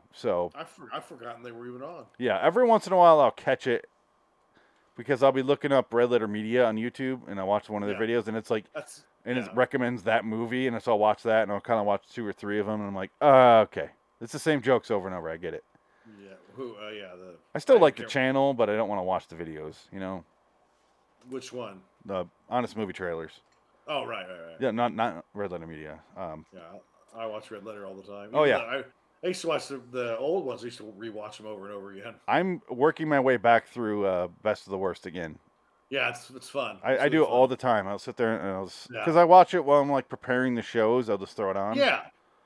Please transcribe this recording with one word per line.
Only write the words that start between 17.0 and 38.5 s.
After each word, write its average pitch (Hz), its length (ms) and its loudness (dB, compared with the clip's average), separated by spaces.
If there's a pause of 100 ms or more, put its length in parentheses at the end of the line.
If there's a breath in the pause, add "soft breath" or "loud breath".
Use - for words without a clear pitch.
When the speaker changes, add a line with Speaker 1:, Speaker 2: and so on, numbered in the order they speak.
Speaker 2:
the 90 180 -20 (200)
Speaker 1:
I 147 40 -4
still 254 180 6
Speaker 2:
I 208 40 8
Speaker 1:
like 151 160 8
the - 60 -12
Speaker 2:
can't 113 100 -12
Speaker 1:
channel, 135 420 2
but 113 160 2
I 107 60 0
don't 110 120 0
wanna 101 140 -4
watch 90 260 -2
the 82 80 -18
videos, 78 560 -12
you 98 80 -14
know? 95 240 -10 (1040)
Speaker 2:
Which 127 240 -12
one? 107 280 -12 (260)
Speaker 1:
The 92 200 -6 (220)
Honest 120 280 -4
Movie 104 160 -6
Trailers. 82 480 -8 (460)
Speaker 2:
Oh, 143 200 -6
right, 104 220 -10
right, 90 180 -16
right. 82 140 -18
Speaker 1:
Yeah, 127 100 -2
not, 117 240 -2
not 101 300 -4 (100)
Red 101 180 -6
Letter 82 140 -10
Media. 78 320 -14 (180)
Um, 80 380 -12
Speaker 2:
Yeah, 90 60 -20 (540)
I, 113 100 -12
I - 20 -8
watch 110 240 -12
Red 101 140 -16
Letter 104 220 -14
all 95 80 -14
the 98 80 -18
time. 101 300 -18
Speaker 1:
Oh, 147 140 2
Speaker 2:
Even - 20 4
Speaker 1:
yeah. 113 100 4
Speaker 2:
though 120 200 -6
I, 131 60 -8 (400)
I 180 40 -4
used 185 140 -6
to 165 60 -6
watch 147 200 -4
the, 135 120 -12 (100)
the 120 280 -6
old 156 280 -2
ones. 113 160 -8
I 120 40 -12
used 117 120 -14
to 107 60 -18
rewatch 107 560 -14
'em 107 60 -16
over 101 200 -14
and 104 80 -14
over 98 180 -14
again. 107 220 -16 (140)
Speaker 1:
I'm 170 420 2
working 156 380 0
my 143 120 4
way 127 160 4
back 113 320 4
through, 107 380 -2
uh, 90 220 0 (140)
Best 107 240 -2
of 98 40 -14
the 98 80 -4
Worst 95 280 -4
again. 80 320 -10 (520)
Speaker 2:
Yeah, 131 200 -2
it's, 120 200 -16
it's 127 180 -20
fun. 113 340 -6
Speaker 1:
I, 117 100 0
Speaker 2:
It's 135 80 0
Speaker 1:
I 135 40 2
Speaker 2:
really 147 60 4
Speaker 1:
do 156 120 4
it 143 40 6
Speaker 2:
fun. - 80 -2
Speaker 1:
all 127 120 6
the 123 100 -2
time. 110 300 0
I'll 101 120 -6
sit - 180 -12
there 113 220 0
and 90 180 -6